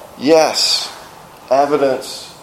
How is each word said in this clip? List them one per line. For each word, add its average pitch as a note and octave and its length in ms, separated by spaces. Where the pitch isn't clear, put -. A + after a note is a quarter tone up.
Yes, D3 760
evidence C#3+ 920